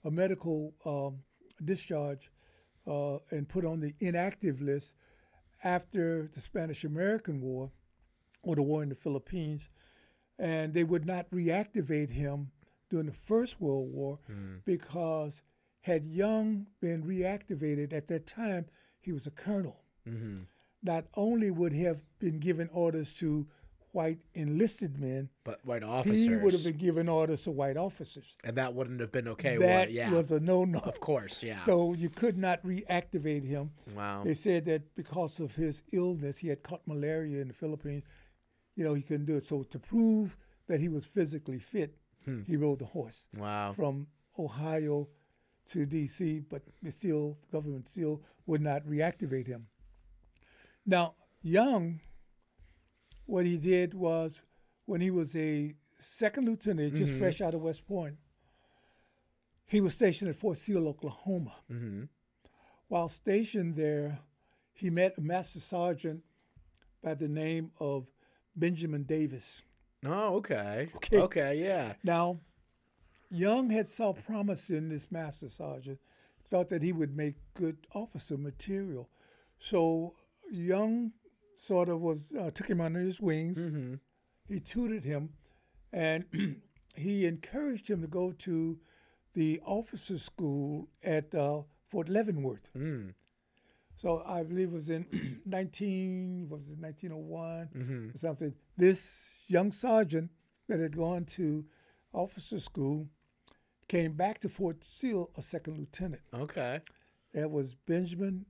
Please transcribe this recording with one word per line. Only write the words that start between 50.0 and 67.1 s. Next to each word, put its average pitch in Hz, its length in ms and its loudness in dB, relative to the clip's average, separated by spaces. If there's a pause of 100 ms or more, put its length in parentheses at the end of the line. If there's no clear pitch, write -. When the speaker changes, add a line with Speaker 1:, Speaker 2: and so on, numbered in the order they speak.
Speaker 1:
Now, 175 300 4 (280)
Young, 175 580 4 (1300)
what 185 200 2
he 175 120 2
did 180 360 4
was, 165 460 0 (460)
when 175 140 0
he 185 100 2
was 165 260 0
a 151 380 0 (260)
second 233 460 0
lieutenant, 170 480 0
just 147 180 2
Speaker 2:
Mm-hmm. 131 80 -2
Speaker 1:
fresh 175 200 2
out 165 140 0
of 160 80 -2
West 160 240 -4
Point, 160 300 -4 (1500)
he 208 140 4
was 180 140 4
stationed 185 360 2
at 147 60 -4
Fort 180 200 0
Sill, 175 320 0
Oklahoma. 151 640 -4 (160)
Speaker 2:
Mm-hmm. 117 340 -8 (840)
Speaker 1:
While 170 200 2
stationed 196 680 2
there, 147 420 0 (540)
he 190 180 -4
met 185 280 4
a - 20 -6
master 170 400 -2
sergeant 170 640 -2 (800)
by 160 120 -2